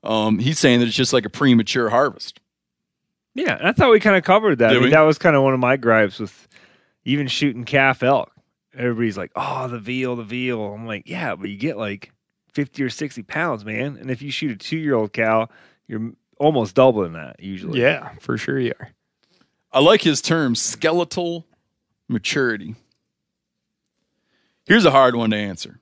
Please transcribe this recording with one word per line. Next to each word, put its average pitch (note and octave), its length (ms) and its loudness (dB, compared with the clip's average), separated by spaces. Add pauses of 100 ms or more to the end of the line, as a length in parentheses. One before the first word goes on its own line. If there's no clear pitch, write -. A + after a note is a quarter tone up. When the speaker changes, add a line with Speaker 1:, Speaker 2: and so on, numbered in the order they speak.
Speaker 1:
Um, A2 360 0
he's C#3 200 -2
saying B2 220 4
that A#2+ 60 2
it's A2+ 100 -4
just C3 160 -2
like A#2+ 140 0
a G2+ 40 -8
premature A#2+ 600 0
harvest. B2+ 500 -2 (920)
Speaker 2:
Yeah, C#4 240 -2
and F3 100 0
I A#3 40 0
thought C4+ 180 4
we G#3+ 100 8
kinda G3 220 4
covered F#3+ 380 2
that. A#2 80 6
Speaker 1:
Did A2 80 4
Speaker 2:
I B2 40 4
mean, B2 40 4
Speaker 1:
we? B2 80 4
Speaker 2:
that D#3 100 8
was D#3 160 4
kinda D3+ 240 4
one C3+ 100 4
of B2+ 80 0
my B2+ 160 2
gripes A2 420 2
with - 300 -12 (560)
even C#3 220 -2
shooting B2 380 -4
calf C3+ 380 0
elk. C3 300 0 (420)
Everybody's A#2 440 -4
like, F2+ 180 -10
"Oh, B2+ 320 -8
the A#2+ 100 -10
veal, B2 380 -6
the A#2 80 -12
veal." B2 480 -6
I'm A2 140 -14
like, G#2+ 200 -10
"Yeah, D3+ 280 -8
but F#2+ 160 -12
you G2 80 -14
get, C3 180 -6
like, G#2 360 -10 (420)
fifty C#3 280 -6
or B2+ 60 -4
sixty B2+ 340 -10
pounds, C3+ 440 -6
man. A#2+ 340 -8
And C3 100 -12
if B2+ 120 -8
you C#3+ 80 -12
shoot C3+ 220 -6
a G#2 40 -10
two-year-old C3+ 560 -4
cow, A2+ 360 0 (400)
you're A2 120 -8
m-, A2+ 160 -10 (220)
almost C#3 360 0
doubling A2 380 2
that D#2 280 -18
usually." G2 420 -6
Speaker 3:
Yeah, C#3 380 -2
for A#2 180 -6
sure C#3 200 -4
you B2 220 -4
are. - 120 -18 (800)
Speaker 1:
I C3 80 2
like F3+ 200 6
his D3+ 220 0
term, D3+ 320 0
skeletal E3+ 920 -4 (640)
maturity. A2+ 680 -4 (1900)
Here's G#3 200 6
a D#3 60 8
hard C3+ 240 6
one A#2 160 0
to G#2+ 60 0
answer. G2+ 460 -8